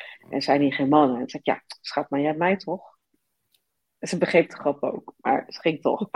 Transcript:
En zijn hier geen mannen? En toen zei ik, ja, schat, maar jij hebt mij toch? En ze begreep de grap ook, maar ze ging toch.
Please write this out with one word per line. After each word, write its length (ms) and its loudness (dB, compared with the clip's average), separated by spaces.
En 120 -2
zijn 200 2
hier 120 4
geen 160 0
mannen? 300 6
En 80 -6
toen 20 -20
zei 160 -12
ik, 80 2
ja, 100 -8
schat, 280 -4
maar 100 -2
jij 80 0
hebt 120 -2
mij 180 2
toch? 340 -8
En 80 -10
ze 100 -4
begreep 320 4
de 60 -18
grap 280 -4
ook, 340 -6
maar 300 -2
ze 120 -20
ging 220 -2
toch. 340 -2